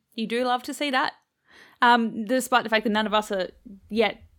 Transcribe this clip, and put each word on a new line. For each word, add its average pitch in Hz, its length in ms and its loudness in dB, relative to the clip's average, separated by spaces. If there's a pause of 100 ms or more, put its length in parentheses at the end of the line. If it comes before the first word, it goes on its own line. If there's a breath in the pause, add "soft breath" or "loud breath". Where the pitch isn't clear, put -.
(140)
you 226 140 -6
do 233 180 -2
love 247 180 -2
to 294 100 -10
see 294 180 -4
that. 262 220 0 (680 soft breath)
Um, 233 440 4
despite 254 380 0
the 226 60 -8
fact 220 160 2
that 226 60 0
none 214 140 0
of 208 80 -4
us 214 180 0
are 185 180 -4 (400)
yet 208 320 0 (180)